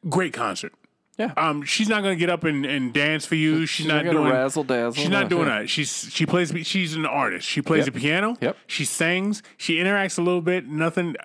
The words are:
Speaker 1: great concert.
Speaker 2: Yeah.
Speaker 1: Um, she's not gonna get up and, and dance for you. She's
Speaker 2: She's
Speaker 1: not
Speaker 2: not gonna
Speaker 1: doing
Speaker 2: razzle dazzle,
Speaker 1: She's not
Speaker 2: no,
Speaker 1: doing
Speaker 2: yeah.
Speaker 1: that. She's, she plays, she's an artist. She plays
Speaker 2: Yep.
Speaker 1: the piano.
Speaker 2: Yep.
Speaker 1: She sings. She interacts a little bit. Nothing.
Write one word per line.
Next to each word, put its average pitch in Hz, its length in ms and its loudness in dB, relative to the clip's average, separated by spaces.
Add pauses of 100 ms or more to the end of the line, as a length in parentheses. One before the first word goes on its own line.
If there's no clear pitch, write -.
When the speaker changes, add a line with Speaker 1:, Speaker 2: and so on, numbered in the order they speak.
Speaker 1:
great 160 240 0
concert. 101 400 -4 (440)
Speaker 2:
Yeah. 214 180 -2
Speaker 1:
Um, 151 280 0
she's 208 260 0
not 214 120 2
gonna 196 140 2
get 170 140 2
up 170 160 0
and, 147 200 0
and 131 280 -2
dance 151 320 2
for 165 100 -2
you. 156 300 4
She's 156 40 -4
Speaker 2:
She's - 180 -4
Speaker 1:
not 151 180 2
Speaker 2:
not - 0 -
gonna 165 140 2
Speaker 1:
doing 147 120 4
Speaker 2:
razzle 131 320 2
dazzle, 120 300 0
Speaker 1:
She's 151 160 0
not 196 140 2
Speaker 2:
no, 190 60 -2
Speaker 1:
doing 170 180 2
Speaker 2:
yeah. 113 140 0
Speaker 1:
that. 101 80 -8
She's, - 420 -4
she 160 140 0
plays, 170 280 0 (120)
she's 175 300 -2
an 156 100 -2
artist. 117 420 -2
She - 140 -2
plays 151 240 2
Speaker 2:
Yep. 131 80 -4
Speaker 1:
the 117 60 -6
piano. 185 400 0
Speaker 2:
Yep. 127 180 -2 (100)
Speaker 1:
She - 180 -4
sings. 185 580 0 (140)
She 160 200 -2
interacts 190 400 0
a 180 40 0
little 180 200 2
bit. 175 260 -2
Nothing. 165 580 -2